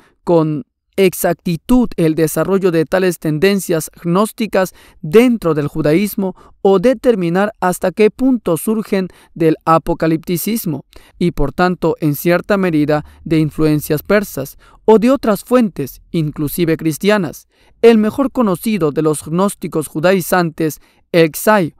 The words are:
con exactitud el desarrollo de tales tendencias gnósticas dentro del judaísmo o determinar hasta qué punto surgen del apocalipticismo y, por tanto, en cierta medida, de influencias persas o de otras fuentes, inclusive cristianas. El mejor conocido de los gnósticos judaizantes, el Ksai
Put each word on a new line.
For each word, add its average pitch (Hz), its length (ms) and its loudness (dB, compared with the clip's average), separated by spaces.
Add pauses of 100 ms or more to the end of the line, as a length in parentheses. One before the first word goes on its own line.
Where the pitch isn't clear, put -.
(240)
con 156 400 0 (320)
exactitud 190 1000 0
el 160 180 0
desarrollo 165 560 0
de 160 140 0
tales 185 340 -2
tendencias 170 720 -2 (100)
gnósticas 190 720 -2 (280)
dentro 208 520 2
del 147 120 -2
judaísmo 180 680 -2 (260)
o 196 160 4
determinar 208 800 0
hasta 185 300 -2
qué 214 200 2
punto 254 460 -2
surgen 202 520 -4 (260)
del 160 300 2
apocalipticismo 165 1200 -2 (340)
y, 175 140 0
por 147 200 -2
tanto, 175 460 0
en 147 160 -2
cierta 175 420 0
medida, 151 480 0 (200)
de 156 160 0
influencias 151 640 -2
persas 196 520 -4 (280)
o 214 160 6
de 240 100 2
otras 226 320 0
fuentes, 214 580 -2 (120)
inclusive 156 640 -2
cristianas. 170 720 -2 (340)
El 233 160 8
mejor 214 320 0
conocido 196 640 0
de 156 100 -2
los 156 220 0
gnósticos 165 640 -4
judaizantes, 170 920 -2 (320)
el 165 220 4
Ksai 208 480 0